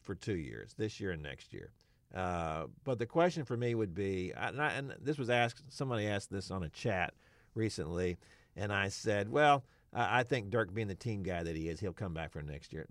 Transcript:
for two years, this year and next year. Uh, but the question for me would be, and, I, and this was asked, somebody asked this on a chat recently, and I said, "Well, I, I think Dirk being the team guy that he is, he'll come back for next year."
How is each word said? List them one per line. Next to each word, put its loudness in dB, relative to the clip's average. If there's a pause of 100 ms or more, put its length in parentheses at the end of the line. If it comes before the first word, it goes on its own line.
for -6
two -2
years, -8
this -2
year -2
and -4
next -12
year. -12 (420)
Uh, 0 (180)
but 0
the 0
question 4
for -2
me 2
would 2
be, 0
and, -4
I, 2
and -4
this -2
was -2
asked, 4
somebody 0
asked 0
this -4
on 0
a -2
chat 0 (420)
recently, 0 (400)
and -2
I 4
said, 0
"Well, 6 (280)
I, 2
I 2
think -2
Dirk 2
being -2
the -4
team -4
guy -2
that -2
he -2
is, -4
he'll -2
come -4
back -6
for -8
next -8
year." -8